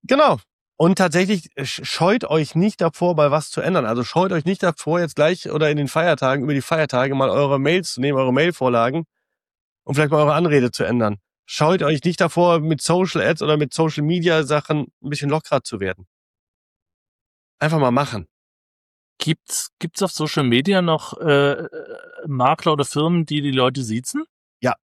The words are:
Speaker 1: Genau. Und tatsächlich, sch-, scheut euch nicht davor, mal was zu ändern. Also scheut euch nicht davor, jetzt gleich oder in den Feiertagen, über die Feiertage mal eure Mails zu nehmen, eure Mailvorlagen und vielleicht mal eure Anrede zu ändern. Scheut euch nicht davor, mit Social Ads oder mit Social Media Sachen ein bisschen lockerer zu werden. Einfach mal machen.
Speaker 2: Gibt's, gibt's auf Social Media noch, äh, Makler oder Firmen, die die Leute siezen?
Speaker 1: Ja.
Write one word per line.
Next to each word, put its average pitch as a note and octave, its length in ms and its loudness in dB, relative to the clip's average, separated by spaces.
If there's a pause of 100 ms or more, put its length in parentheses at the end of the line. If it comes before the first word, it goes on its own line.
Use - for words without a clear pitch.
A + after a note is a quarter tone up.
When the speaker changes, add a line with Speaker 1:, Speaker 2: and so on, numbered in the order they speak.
Speaker 1:
Genau. B3+ 360 2 (420)
Und F3 160 4
tatsächlich, F#3 640 0
sch-, - 260 -8
scheut G3 400 0
euch D#3 300 -2
nicht G3 260 0
davor, F3 340 0
mal D3+ 160 4
was D3+ 200 0
zu - 100 -6
ändern. E3 240 0
Also A#2 180 -2
scheut F#3 300 -2
euch D#3+ 140 -2
nicht F#3+ 160 -2
davor, E3+ 360 -2
jetzt E3+ 160 -4
gleich D#3+ 360 0
oder D3+ 200 0
in D3 60 0
den C#3+ 120 -2
Feiertagen, C#3+ 540 0
über C#3+ 120 -2
die C3+ 80 0
Feiertage C3+ 520 0
mal C3 140 2
eure C#3 320 2
Mails E3 320 0
zu - 80 -10
nehmen, C#3 180 0
eure C3 140 2
Mailvorlagen C3 720 0 (800)
und - 100 -6
vielleicht D3 160 2
mal D3+ 120 4
eure D3+ 100 4
Anrede D3 380 2
zu - 140 -6
ändern. G#2+ 340 0 (260)
Scheut E3+ 380 0
euch D3+ 200 0
nicht F3 160 -2
davor, F3 420 2
mit D#3 200 -2
Social F3 400 0
Ads C#3+ 220 0
oder D3+ 160 2
mit D3 160 -4
Social D#3+ 300 0
Media E3 380 0
Sachen D3 440 -2 (160)
ein C#3 80 -10
bisschen D3 180 -6
lockerer D3+ 340 -2
zu - 180 -10
werden. F#2+ 260 -6 (1500)
Einfach D#3 200 0
mal C3 120 2
machen. B2 360 -2 (920)
Speaker 2:
Gibt's, - 640 -6
gibt's - 220 -6
auf F#3+ 100 -4
Social D3+ 320 -2
Media C3+ 360 2
noch, E3 400 -2
äh, C#3+ 420 2 (640)
Makler C#3+ 460 0
oder C#3+ 140 0
Firmen, E3 400 0
die D3 160 -4
die C#3+ 100 -2
Leute C3 300 0
siezen? B2 420 -6 (380)
Speaker 1:
Ja. B2+ 140 0 (140)